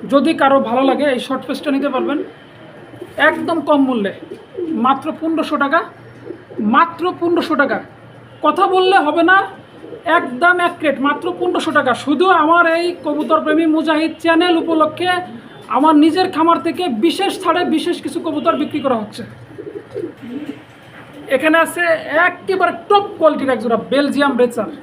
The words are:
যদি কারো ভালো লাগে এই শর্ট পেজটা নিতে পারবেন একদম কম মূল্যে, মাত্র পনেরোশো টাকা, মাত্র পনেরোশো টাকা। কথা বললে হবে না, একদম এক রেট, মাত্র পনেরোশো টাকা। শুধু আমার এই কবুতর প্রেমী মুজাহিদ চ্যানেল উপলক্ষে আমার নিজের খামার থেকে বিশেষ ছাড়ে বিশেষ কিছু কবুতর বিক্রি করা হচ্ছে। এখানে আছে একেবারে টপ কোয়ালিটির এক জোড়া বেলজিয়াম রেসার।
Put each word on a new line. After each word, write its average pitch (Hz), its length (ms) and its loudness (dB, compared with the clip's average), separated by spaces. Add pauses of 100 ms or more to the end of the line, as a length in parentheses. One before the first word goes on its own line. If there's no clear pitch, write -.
(120)
যদি 285 180 4 (100)
কারো 277 180 4 (100)
ভালো 247 220 0
লাগে 269 240 0
এই 233 120 -4
শর্ট 269 200 -4
পেজটা 277 300 -6
নিতে 277 180 0
পারবেন 254 240 -2 (1080)
একদম 320 300 -2 (100)
কম 294 200 4
মূল্যে, 208 240 -2 (760)
মাত্র 269 200 0 (140)
পনেরোশো 311 440 -2
টাকা, 302 160 2 (920)
মাত্র 320 300 0 (160)
পনেরোশো 339 420 0
টাকা। 220 160 0 (640)
কথা 311 200 2 (100)
বললে 370 220 4 (100)
হবে 311 240 0
না, 381 60 8 (800)
একদম 311 380 2 (100)
এক 339 180 -2
রেট, 294 120 2 (120)
মাত্র 294 180 -2 (140)
পনেরোশো 349 380 -2
টাকা। 254 140 2 (120)
শুধু 285 220 2 (160)
আমার 339 220 4 (140)
এই 349 80 -2 (180)
কবুতর 302 400 0
প্রেমী 311 220 2 (100)
মুজাহিদ 320 360 0 (100)
চ্যানেল 330 400 4
উপলক্ষে 330 480 0 (680)
আমার 311 180 4 (100)
নিজের 349 300 4
খামার 330 320 4
থেকে 339 180 -4 (200)
বিশেষ 370 280 0 (100)
ছাড়ে 339 200 0 (120)
বিশেষ 320 300 0
কিছু 330 220 -6
কবুতর 302 360 0
বিক্রি 294 220 -6
করা 240 180 0
হচ্ছে। 208 200 -12 (2250)
এখানে 311 280 2
আছে 339 200 -4 (440)
একেবারে 349 440 -2 (160)
টপ 403 160 4 (140)
কোয়ালিটির 285 360 2
এক 220 100 -6
জোড়া 233 140 0 (140)
বেলজিয়াম 277 480 0
রেসার। 233 300 -2 (120)